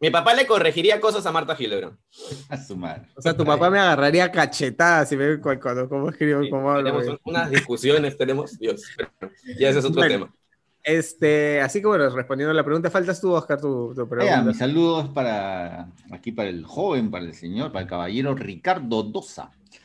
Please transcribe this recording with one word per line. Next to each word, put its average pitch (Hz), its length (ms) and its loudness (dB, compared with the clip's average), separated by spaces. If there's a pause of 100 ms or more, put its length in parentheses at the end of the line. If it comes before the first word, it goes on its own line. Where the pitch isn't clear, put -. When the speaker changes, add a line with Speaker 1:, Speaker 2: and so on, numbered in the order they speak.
Speaker 1:
mi 151 100 2
papá 226 240 4
le 262 140 2
corregiría 202 520 4
cosas 208 240 0
a 175 60 -2
Marta 160 260 -2
Hildebrand. 101 400 -6 (520)
Speaker 2:
A 147 80 -10
su 104 200 -12
madre. 82 300 -10 (100)
Speaker 3:
O - 60 -16
sea, 165 140 0
tu 160 80 0
papá 151 260 4
me 196 80 2
agarraría 175 540 4
cachetadas 147 760 2
si 147 80 -2
me 147 240 0
cu-, 139 220 -2
cuando, 127 260 -4
cómo 139 220 -2
escribo, 147 320 0
Speaker 1:
Sí, 139 80 -2
Speaker 3:
cómo 135 220 0
hablo, 143 180 2
Speaker 1:
tenemos 143 160 0
Speaker 3:
güey. 143 180 -6
Speaker 1:
un-, 156 80 -8
unas 170 180 -2
discusiones, 135 680 0
tenemos, 135 420 -2
Dios, 110 240 -4 (140)
pero - 140 -8 (500)
ya 135 80 6
ese 139 100 4
es 131 60 2
otro 156 160 2
Speaker 3:
Bueno, 101 260 2
Speaker 1:
tema. - 80 -20 (480)
Speaker 3:
este, 151 800 2
así 139 200 -2
que 196 60 0
bueno, 165 240 4
respondiendo 135 400 -2
a 156 40 2
la 156 100 2
pregunta, 160 260 0
faltas 180 300 -2
tú, 190 120 0
Oscar, 151 280 0
tu, 123 340 -4
tu 131 80 -6
Speaker 2:
Ea, 113 60 -8
Speaker 3:
pregunta. 123 340 2
Speaker 2:
mis 113 160 0
saludos 156 520 2
para, 98 800 -4 (220)
aquí 110 220 -12
para 110 160 -4
el 87 160 -8
joven, 139 480 -2
para 90 120 -8
el 82 100 -12
señor, 101 360 -8
para 95 140 -6
el 90 40 -12
caballero 101 460 -4
Ricardo 113 680 -4
Dosa, - 480 -12 (320)